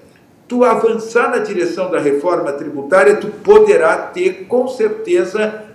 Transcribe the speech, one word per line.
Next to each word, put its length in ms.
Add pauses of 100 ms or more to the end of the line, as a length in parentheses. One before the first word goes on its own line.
(500)
tu 140
avançar 680
na 80
direção 540
da 80
reforma 520
tributária, 600
tu 140
poderá 680
ter, 520
com 180
certeza, 960 (120)